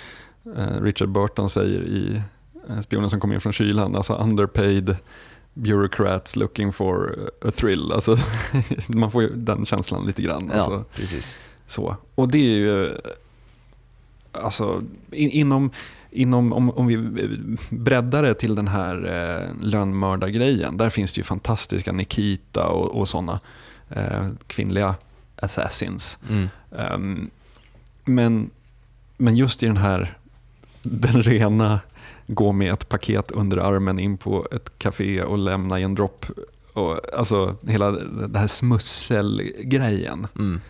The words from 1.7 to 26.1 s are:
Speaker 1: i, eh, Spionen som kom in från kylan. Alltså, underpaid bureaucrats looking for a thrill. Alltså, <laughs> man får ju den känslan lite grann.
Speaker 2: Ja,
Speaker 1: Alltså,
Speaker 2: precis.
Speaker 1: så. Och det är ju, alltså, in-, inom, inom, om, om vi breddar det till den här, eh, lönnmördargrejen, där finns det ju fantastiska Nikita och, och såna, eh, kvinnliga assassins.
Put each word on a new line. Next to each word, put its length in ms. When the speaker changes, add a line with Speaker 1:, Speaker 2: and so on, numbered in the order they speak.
Speaker 1:
i, 400
eh, 120
Spionen 280
som 100
kom 140
in 80
från 120
kylan. 420
Alltså, 180
underpaid 800
bureaucrats 840
looking 380
for 460
a 100
thrill. 360
Alltså, 260
<laughs> 340
man 240
får 100
ju 140
den 300
känslan 400
lite 160
grann. 320
Speaker 2:
Ja, 60
Speaker 1:
Alltså, 240
Speaker 2:
precis. 400
Speaker 1:
så. 280
Och 160
det 60
är 200
ju, 340
alltså, 520
in-, 200
inom, 400
inom, 420
om, 160
om 180
vi 100
breddar 540
det 100
till 220
den 120
här, 280
eh, 600
lönnmördargrejen, 1120
där 120
finns 240
det 60
ju 40
fantastiska 680
Nikita 760
och, 320
och 100
såna, 300
eh, 380
kvinnliga 480
assassins. 840